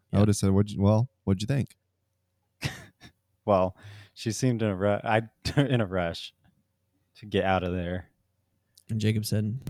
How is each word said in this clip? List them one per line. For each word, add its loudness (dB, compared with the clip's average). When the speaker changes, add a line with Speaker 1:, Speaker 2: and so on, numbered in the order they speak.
Speaker 1:
Yeah. 2
Speaker 2:
would've 4
said, 2
"What'd 2
you, -2
well, 4
what'd 0
you -6
think?" -4
Speaker 3:
<laughs> -6
Well, 2
she -6
seemed 0
in 0
a -2
ru-, 0
I, 2
<laughs> -6
in 2
a 0
rush -4
to -16
get 0
out 2
of -2
there. -6
Speaker 1:
And -4
Jacob 0
said, -2